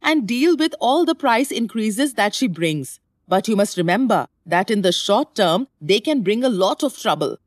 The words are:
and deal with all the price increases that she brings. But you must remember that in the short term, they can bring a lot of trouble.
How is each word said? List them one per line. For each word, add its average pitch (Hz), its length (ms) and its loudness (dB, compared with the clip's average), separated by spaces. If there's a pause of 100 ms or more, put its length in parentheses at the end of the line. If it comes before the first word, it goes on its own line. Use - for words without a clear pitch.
and 302 240 0
deal 262 300 2
with 311 240 0
all 294 240 2
the 311 100 0
price 262 360 0
increases 226 640 -2
that 208 200 0
she 269 120 0
brings. 160 540 -4 (280)
But 185 200 0
you 214 80 0
must 202 200 0
remember 180 500 0 (180)
that 175 260 0
in 208 120 0
the 180 100 2
short 220 420 -2
term, 196 340 0 (120)
they 190 200 0
can 294 220 0
bring 214 200 0
a 262 60 0
lot 196 340 0
of - 160 -4
trouble. 151 480 -2